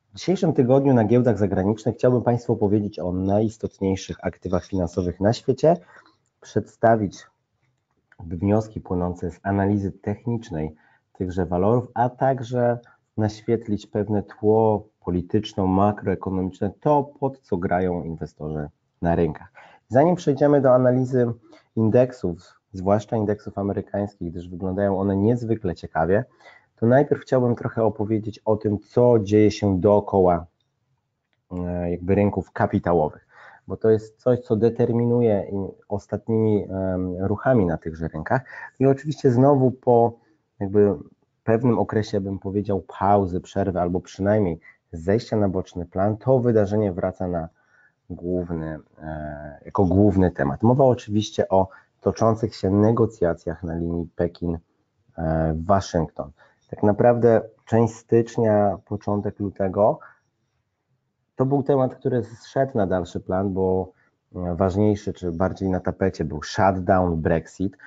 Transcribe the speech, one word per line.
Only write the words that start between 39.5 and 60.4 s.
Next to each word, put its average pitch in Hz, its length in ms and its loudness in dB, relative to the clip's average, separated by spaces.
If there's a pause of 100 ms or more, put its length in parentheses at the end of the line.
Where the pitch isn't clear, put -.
po 117 480 2 (400)
jakby 101 360 2 (480)
pewnym 117 360 2
okresie, 104 420 -2
bym 98 180 -6
powiedział, 98 440 -4 (160)
pauzy, 98 420 2
przerwy 95 380 -4
albo 90 220 -2
przynajmniej 98 580 -2 (320)
zejścia 98 460 -2
na 104 120 0
boczny 90 360 -6
plan, 101 320 -2
to 131 220 2
wydarzenie 107 520 2
wraca 92 360 -4
na 82 220 -6 (600)
główny, 85 720 -6 (220)
e, 76 640 -12
jako 98 200 0
główny 92 460 4
temat. 71 320 -4
Mowa 127 220 4
oczywiście 107 640 0
o 95 180 2 (360)
toczących 110 520 0
się 98 140 -2
negocjacjach 104 920 0
na 85 120 -6
linii 85 400 -6
Pekin, 85 420 -4 (600)
e, 80 400 -2
Waszyngton. 82 760 -2 (380)
Tak - 140 -14
naprawdę 113 580 4 (240)
część 113 280 2
stycznia, 107 920 0
początek 101 540 -6
lutego 101 600 0 (1400)